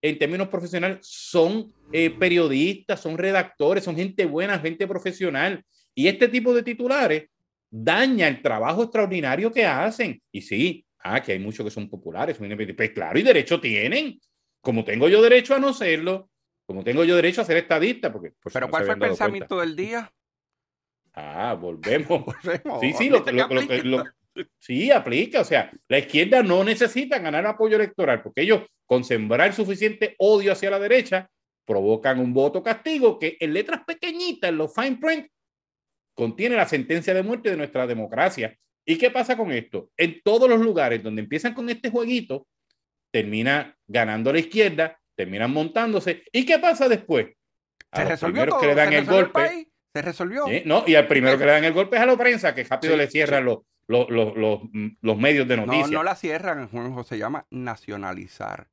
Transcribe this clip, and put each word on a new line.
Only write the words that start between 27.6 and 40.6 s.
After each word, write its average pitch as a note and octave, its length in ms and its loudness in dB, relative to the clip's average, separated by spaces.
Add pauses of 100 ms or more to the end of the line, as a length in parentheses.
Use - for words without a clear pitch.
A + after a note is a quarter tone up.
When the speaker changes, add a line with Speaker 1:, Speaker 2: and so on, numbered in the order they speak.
Speaker 1:
electoral, F#3 460 0
porque C#3+ 200 -4
ellos, G#3 200 4 (240)
con B2+ 180 2
sembrar B2 480 2
suficiente G#3+ 680 -4
odio G3+ 340 4
hacia G3 180 -2
la G3 80 -2
derecha, G#3 500 2 (380)
provocan A2 540 2
un B2 120 -2
voto C3+ 300 2
castigo A#3 560 0
que E3 220 -4
en D#3 120 -4
letras G#3 320 -4
pequeñitas, E4 680 -6
en D#3+ 80 -2
los D#3 160 -4
fine B3+ 260 -2
print, D#4 260 -2 (880)
contiene F#3+ 420 -2
la F#3+ 100 4
sentencia D#3+ 480 -2
de F#3 80 2
muerte A3+ 280 -4
de F3+ 60 -2
nuestra C3 300 -4
democracia. A2+ 680 -2 (300)
¿Y E3 120 0
qué B3 120 4
pasa A#3+ 260 -2
con G#3+ 160 -4
esto? A2 440 -8
En E3 260 0
todos A#3 260 4
los A#3 120 6